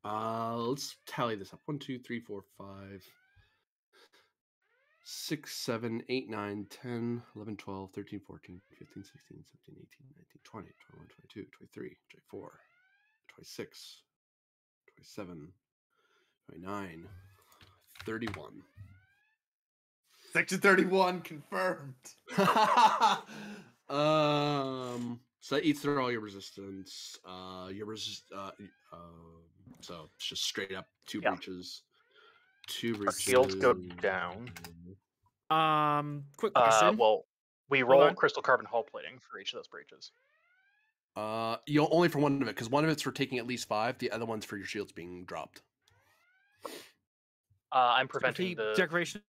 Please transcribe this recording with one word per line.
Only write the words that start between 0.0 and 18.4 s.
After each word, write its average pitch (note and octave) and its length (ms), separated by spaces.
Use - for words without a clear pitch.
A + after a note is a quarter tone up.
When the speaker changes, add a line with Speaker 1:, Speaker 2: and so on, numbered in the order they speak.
Speaker 1:
Uh, A2+ 540
let's A#2+ 400
tally A#2+ 280
this G2 180
up. D#3+ 120
One, D3 140
two, C3 200
three, A#2+ 200
four, G#2 240
five, G2 460
six, - 520
seven, A2+ 540
eight, B2+ 200
nine, G#2 400
ten, A#2+ 520
eleven, G#2+ 220
twelve, G2 340
thirteen, G2+ 340
fourteen, F2+ 360
fifteen, - 260
sixteen, - 400
seventeen, - 380
eighteen, - 340
nineteen, - 280
twenty, F#2 260
twenty-one, - 280
twenty-two, - 380
twenty-three, F#2+ 400
twenty-four, - 480
twenty-six, - 680
twenty-seven, E2+ 540
twenty-nine, F2+ 600
thirty-one. G#2 560